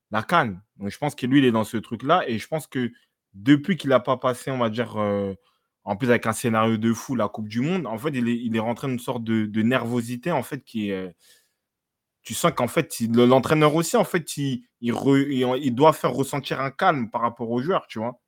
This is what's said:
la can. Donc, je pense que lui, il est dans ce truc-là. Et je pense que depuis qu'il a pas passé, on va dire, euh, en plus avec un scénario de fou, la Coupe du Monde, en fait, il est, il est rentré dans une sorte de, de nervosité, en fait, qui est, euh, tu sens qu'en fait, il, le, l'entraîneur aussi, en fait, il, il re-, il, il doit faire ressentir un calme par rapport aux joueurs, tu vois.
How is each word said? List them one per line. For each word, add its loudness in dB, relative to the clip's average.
la -2
can. 0
Donc, -8
je -12
pense -4
que -4
lui, 6
il 6
est 6
dans 2
ce -6
truc-là. -2
Et -2
je -10
pense -4
que -4
depuis 4
qu'il 0
a 6
pas 0
passé, -2
on -4
va 2
dire, -4
euh, -2
en -4
plus 0
avec 4
un 0
scénario 2
de 2
fou, -6
la 0
Coupe -8
du -4
Monde, -2
en -8
fait, -4
il 0
est, 0
il -4
est 2
rentré -4
dans -4
une -6
sorte -6
de, 0
de -2
nervosité, -2
en 0
fait, -10
qui -6
est, -4
euh, -8
tu -14
sens 0
qu'en -2
fait, -4
il, -2
le, 6
l'entraîneur 4
aussi, 0
en 4
fait, -4
il, -4
il -2
re-, 4
il, 0
il 0
doit 6
faire -2
ressentir -4
un -4
calme 0
par -4
rapport -2
aux 0
joueurs, -2
tu -12
vois. -6